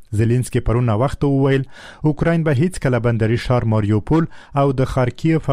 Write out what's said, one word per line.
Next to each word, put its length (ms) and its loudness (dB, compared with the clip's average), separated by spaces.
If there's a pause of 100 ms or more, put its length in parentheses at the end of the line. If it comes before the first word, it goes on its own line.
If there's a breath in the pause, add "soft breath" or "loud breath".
(200)
زیلینسکي 480 0
پرون 240 0
ناوخته 400 0
وویل، 360 2 (360 loud breath)
اوکراین 400 0
به 160 2
هیڅکله 480 0
بندري 400 0
ښار 280 0
ماریوپول 560 0 (320 loud breath)
او 40 2 (160)
د 120 -4
خارکیف 580 0